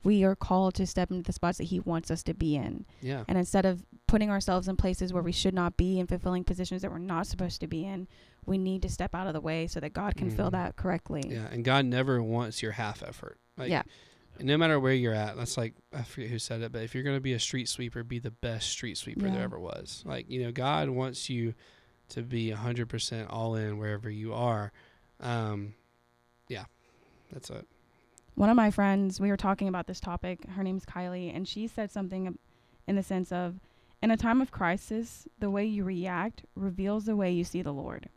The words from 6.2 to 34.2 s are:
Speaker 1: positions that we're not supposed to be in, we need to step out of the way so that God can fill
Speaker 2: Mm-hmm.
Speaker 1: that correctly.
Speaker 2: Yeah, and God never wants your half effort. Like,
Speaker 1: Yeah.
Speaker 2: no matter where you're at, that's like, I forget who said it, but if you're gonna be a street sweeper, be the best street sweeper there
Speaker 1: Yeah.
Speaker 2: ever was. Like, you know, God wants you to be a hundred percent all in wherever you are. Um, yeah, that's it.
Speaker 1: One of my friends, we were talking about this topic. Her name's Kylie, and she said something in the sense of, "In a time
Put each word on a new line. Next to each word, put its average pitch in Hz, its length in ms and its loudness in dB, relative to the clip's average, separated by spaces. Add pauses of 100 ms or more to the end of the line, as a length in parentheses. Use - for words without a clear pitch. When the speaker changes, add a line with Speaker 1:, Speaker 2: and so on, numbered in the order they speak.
Speaker 1:
positions 185 380 -2
that 190 100 -4
we're 180 60 -6
not 175 300 -2
supposed 180 340 -4
to - 60 -6
be 160 180 -4
in, 190 240 -8 (360)
we 190 120 2
need 190 240 0
to 190 80 -2
step - 260 -2
out 185 120 -2
of 160 60 -2
the 156 60 -2
way 160 280 -2
so - 120 -6
that 147 140 -6
God 196 220 0
can 190 140 0
fill 180 180 2
Speaker 2:
Mm-hmm. 185 80 0
Speaker 1:
that 180 200 -2
correctly. 170 520 -2
Speaker 2:
Yeah, 110 220 -6
and 120 140 -4
God 131 220 6
never 127 360 4
wants 113 400 0
your 110 120 -2
half 107 280 -4
effort. - 380 -12 (160)
Like, 131 140 -6
Speaker 1:
Yeah. 170 140 2 (560)
Speaker 2:
no 139 180 4
matter 160 240 6
where 131 120 6
you're 123 200 4
at, 107 240 0
that's 120 180 -4
like, 113 200 -2 (180)
I 135 100 -4
forget 113 260 -8
who 117 100 -2
said 113 220 -4
it, 117 120 -6
but 117 80 -4
if 113 120 -8
you're 131 100 -4
gonna 139 180 0
be 131 120 0
a 117 60 2
street 127 300 -2
sweeper, 120 340 -4
be 120 160 -4
the 117 120 -6
best 113 380 -4
street - 280 -6
sweeper - 320 -6
there 190 60 0
Speaker 1:
Yeah. 190 80 0
Speaker 2:
ever 185 160 -6
was. - 460 -10
Like, 127 240 -6
you 127 140 -2
know, 120 80 -4
God 139 380 0
wants 127 400 -4
you 117 240 0 (560)
to - 120 -6
be 117 300 -2
a 104 60 -4
hundred 120 320 -2
percent 113 400 -4
all 113 260 -2
in 107 220 -2
wherever 107 320 -4
you 107 240 -6
are. 113 400 0 (480)
Um, 107 540 -2 (720)
yeah, 107 160 -8 (680)
that's 147 200 -14
it. 113 160 -12 (680)
Speaker 1:
One 202 140 6
of 226 60 10
my 220 160 8
friends, 196 480 4
we 196 100 4
were 196 80 2
talking 196 300 0
about 180 180 -2
this 185 140 -10
topic. 180 500 -6
Her 190 140 -4
name's 190 220 -2
Kylie, 180 480 -6
and 185 140 -4
she 214 200 -6
said 214 240 -4
something 185 480 -4 (480)
in 196 80 2
the 196 80 2
sense 185 280 -2
of, 180 280 -4 (420)
"In 220 80 4
a 220 80 6
time 233 240 4